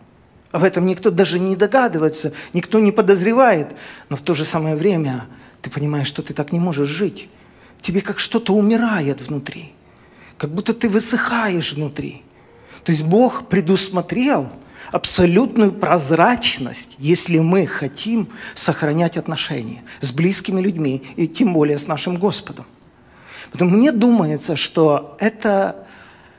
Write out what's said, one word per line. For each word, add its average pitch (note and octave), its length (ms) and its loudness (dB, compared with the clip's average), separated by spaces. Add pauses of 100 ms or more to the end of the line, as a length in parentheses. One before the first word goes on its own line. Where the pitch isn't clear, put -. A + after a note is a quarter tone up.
(520)
Об E3 120 0
этом F#3 220 2
никто F#3 260 2
даже E3+ 260 2
не F#3+ 200 -2
догадывается, E3+ 760 0 (220)
никто F3+ 260 0
не G#3 140 4
подозревает. G3+ 840 4 (320)
Но D3 80 -6
в C#3 60 -6
то F3 120 0
же D3+ 120 -2
самое D#3 320 -2
время D3+ 480 0 (400)
ты - 60 -14
понимаешь, D3 340 -2
что - 160 -6
ты - 140 -10
так D3 160 -6
не F3 80 0
можешь D3 280 0
жить. G3+ 400 -6 (540)
Тебе F#3+ 200 -2
как - 180 -6
что-то A3+ 340 -2
умирает G#3 720 2
внутри, - 500 -10 (640)
как D3 140 -6
будто G#3 240 -2
ты A#3 120 0
высыхаешь G#3+ 880 0
внутри. C#3+ 480 -8 (600)
То - 80 -2
есть D3+ 120 0
Бог G#3 440 2
предусмотрел F3+ 1000 0 (440)
абсолютную F#3+ 800 2
прозрачность, E3 1300 0
если E3 400 2
мы E3 260 2
хотим G3+ 640 -4 (240)
сохранять D#3+ 640 0
отношения C#3 640 -6 (200)
с C3+ 100 -2
близкими F#3 500 0
людьми D#3 400 -2 (140)
и E3 120 0
тем F#3 260 2
более D3 260 2
с - 80 -10
нашим E3+ 300 -4
Господом. - 500 -4 (840)
Поэтому F3+ 200 2
мне A#3+ 200 6
думается, G3 640 2
что D3+ 640 2
это G3+ 680 -2 (520)